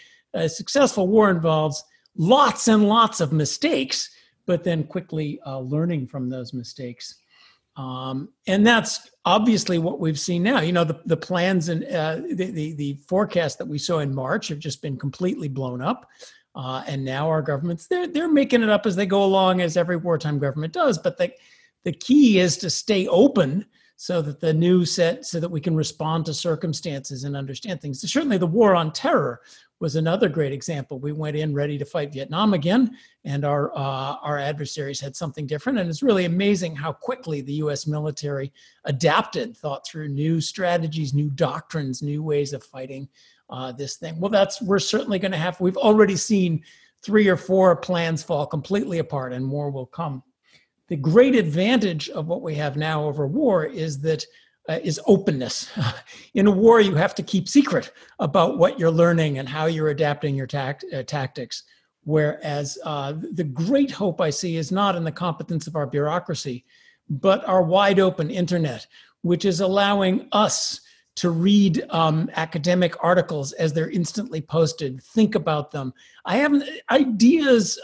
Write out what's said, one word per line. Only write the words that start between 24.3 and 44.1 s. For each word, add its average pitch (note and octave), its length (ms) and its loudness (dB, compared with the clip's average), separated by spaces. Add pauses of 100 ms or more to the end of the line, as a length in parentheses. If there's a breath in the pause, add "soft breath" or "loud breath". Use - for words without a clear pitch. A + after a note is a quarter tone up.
the D#3+ 120 2
new F3 320 4
set, E3+ 400 0
so E3+ 160 -6
that E3+ 100 -4
we D#3+ 100 -4
can E3 140 -2
respond D#3 520 -2
to D#3 80 -6
circumstances C#3+ 880 -6
and C#3+ 100 -6
understand C#3 460 -8
things. C#3+ 200 -10
Certainly B3+ 380 -2
the F3+ 80 2
war G3 280 4
on D#3+ 180 0
terror E3+ 480 -2 (400 soft breath)
was D3+ 140 -4
another E3+ 340 0
great C#3+ 240 -2
example. C#3+ 460 -8
We D3 140 -6
went D3+ 240 -6
in D3+ 180 -2
ready C#3+ 240 -2
to C#3+ 60 -6
fight D3 280 -6
Vietnam D#3 400 0
again, G3 440 2 (280 loud breath)
and C#3+ 200 -4
our, C#3+ 320 0
uh, C3+ 460 -6
our D3 160 -4
adversaries C#3+ 640 -8
had C#3 140 -12
something D3+ 320 -10
different. D3+ 320 -4
And F3+ 100 -2
it's D#3+ 140 -6
really G3+ 220 4
amazing F3+ 500 0
how D3 180 -6
quickly E3 500 -8
the C#3 120 -8
U D3+ 160 -2
S C#3 160 -6
military D3 640 -6 (320 soft breath)
adapted, D#3+ 720 0
thought C#3 300 -8
through D3+ 220 -10
new D3+ 320 0
strategies, D#3+ 760 -2
new D3 160 0
doctrines, C#3 720 -4
new D3 220 -6
ways D3 280 -2
of C3+ 120 -12
fighting, C3+ 440 -14 (420 soft breath)
uh, B2+ 200 -10
this C3+ 260 -10
thing. E3 220 -12